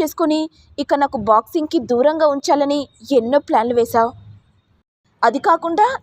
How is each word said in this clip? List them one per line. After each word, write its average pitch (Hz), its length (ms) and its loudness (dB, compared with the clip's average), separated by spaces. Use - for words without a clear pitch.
చేసుకొని 311 480 -2
ఇక 285 160 -4
నాకు 285 240 0
బాక్సింగ్‌కి 226 600 0
దూరంగా 269 480 0
ఉంచాలని 285 640 -2
ఎన్నో 254 260 2
ప్లాన్లు 247 360 -2
వేశావు. 233 360 0
అది 240 140 2
కాకుండా 339 640 0